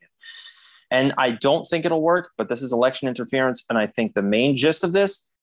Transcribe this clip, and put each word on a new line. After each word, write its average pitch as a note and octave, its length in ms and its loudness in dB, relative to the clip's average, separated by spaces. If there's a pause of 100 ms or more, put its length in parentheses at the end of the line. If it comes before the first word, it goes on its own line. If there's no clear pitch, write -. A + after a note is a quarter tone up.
it. - 60 -20 (840)
And C3 280 2
I B2+ 140 2
don't C#3+ 340 0
think E3 200 -2
it'll D#3+ 160 0
work, E3+ 360 0
but - 120 -4
this A#2+ 120 -4
is B2+ 120 -6
election C3 340 2
interference. B2+ 640 -2
And A#2 80 0
I G#2+ 100 2
think A2+ 260 -4
the G#2 80 -2
main A#2 360 2
gist D#3 260 0
of F3 100 0
this G3 340 0 (160)